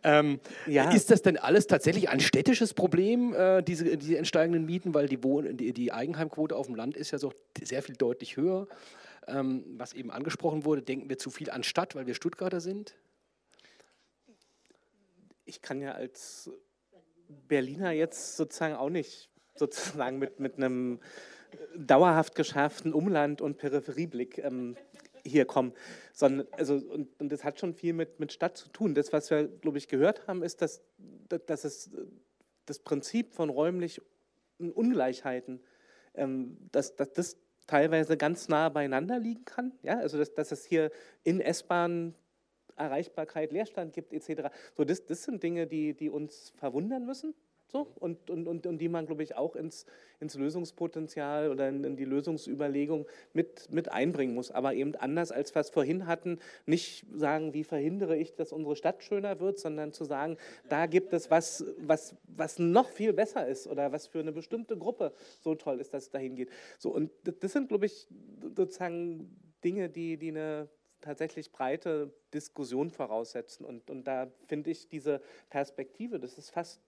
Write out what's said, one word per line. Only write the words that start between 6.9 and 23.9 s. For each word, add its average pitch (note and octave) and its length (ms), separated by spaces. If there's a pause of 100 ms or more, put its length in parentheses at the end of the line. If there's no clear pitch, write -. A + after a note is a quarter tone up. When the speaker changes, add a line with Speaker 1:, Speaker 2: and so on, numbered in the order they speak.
Speaker 1:
ist D3+ 140
ja D3 80
so C3+ 140 (280)
sehr C3+ 220
viel C3+ 140
deutlich - 400
höher. F#3 320 (580)
Ähm, C3 380 (120)
was A#2+ 160
eben A#2+ 200
angesprochen D3+ 520
wurde, D3+ 180
denken C3+ 260
wir C3+ 100
zu - 120
viel - 200
an B2 140
Stadt, - 320
weil C3 100
wir A#2+ 80
Stuttgarter F3+ 460
sind? G3 340 (2500)
Speaker 2:
Ich - 180
kann C#3 180
ja C#3 140
als - 540 (1000)
Berliner D3 420
jetzt D#3+ 460
sozusagen D#3 400
auch C3+ 140
nicht - 400 (260)
sozusagen C#3 640
mit, C3+ 180
mit C3+ 200
einem B2+ 420 (760)
dauerhaft D#3 600
geschärften D3 580
Umland- D3 460
und C#3 180
Peripherieblick, C#3 800